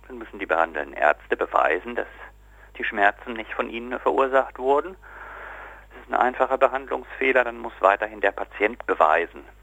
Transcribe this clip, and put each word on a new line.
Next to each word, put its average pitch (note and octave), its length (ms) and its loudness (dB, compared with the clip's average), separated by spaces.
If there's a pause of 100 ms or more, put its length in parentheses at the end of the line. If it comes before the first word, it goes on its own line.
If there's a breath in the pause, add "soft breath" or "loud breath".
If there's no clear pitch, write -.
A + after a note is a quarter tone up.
Dann B2+ 100 -14
müssen A2 220 -14
die F#2+ 60 -4
behandelnden D#2+ 500 0
Ärzte - 400 0
beweisen, - 600 0
dass A2 120 -6 (720 soft breath)
die A#2+ 60 -8
Schmerzen G#2 500 0
nicht A2 200 -10
von - 160 -2
ihnen A#2+ 300 -8
verursacht C3 600 2
wurden. D3 360 0 (920 loud breath)
Das - 140 -20
ist - 100 -8
ein - 140 4
einfacher B2+ 320 0
Behandlungsfehler, C3 840 0
dann A#2 140 -4
muss A#2 220 -10
weiterhin G#2 420 2
der G2+ 100 2
Patient - 540 -4
beweisen D#2+ 580 2 (200)